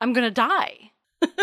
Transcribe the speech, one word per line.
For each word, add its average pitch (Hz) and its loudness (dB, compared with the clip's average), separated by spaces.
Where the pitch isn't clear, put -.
I'm 240 0
gonna 240 0
die. 247 -2
<laughs> 330 0